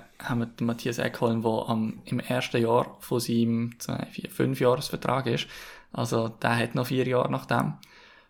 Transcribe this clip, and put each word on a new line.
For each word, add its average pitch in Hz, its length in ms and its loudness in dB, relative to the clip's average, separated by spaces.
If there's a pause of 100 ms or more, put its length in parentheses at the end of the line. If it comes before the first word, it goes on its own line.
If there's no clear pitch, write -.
(220)
haben 120 180 -2
wir 117 60 0
den 117 200 -4
Matthias 117 320 -2
Ekholm, 117 440 0
der 113 260 2
am, 110 360 0
im 123 160 -2
ersten 127 420 0
Jahr 117 380 4
von - 200 0
seinem 117 580 2
zwei, - 340 -6
vier, - 180 -10
fünf 131 300 0
Jahresvertrag 127 640 2
ist. 131 200 0 (460)
Also 117 360 0
der 117 300 0
hat 117 160 0
noch 127 140 0
vier 131 200 2
Jahre 127 240 2
nach 127 140 -4
dem. 127 280 2 (560)